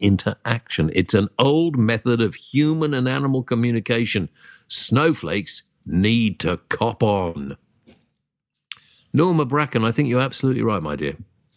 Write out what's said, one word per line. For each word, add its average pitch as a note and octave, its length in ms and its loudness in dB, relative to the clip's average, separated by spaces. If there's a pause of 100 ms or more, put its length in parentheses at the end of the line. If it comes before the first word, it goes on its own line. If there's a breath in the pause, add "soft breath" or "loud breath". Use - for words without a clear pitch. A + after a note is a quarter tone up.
interaction? G2+ 960 0
It's F#2 180 0
an G2+ 160 2 (100)
old D3 400 2
method A#2 440 2
of G2+ 140 -2
human D3+ 580 0
and B2+ 120 0
animal C3+ 360 0
communication. A#2 880 -2 (380 loud breath)
Snowflakes - 960 -2 (220)
need F#3 560 2
to E2+ 160 -2 (140)
cop A2 320 -2
on." E2+ 560 -2 (1500 soft breath)
Norma D#3+ 320 2
Bracken, C3 400 0
I A2+ 80 0
think C#3+ 160 0
you're B2 120 2
absolutely C3 420 -2
right, G#2+ 200 0
my D2+ 140 -6
dear. C#2+ 200 -6 (400)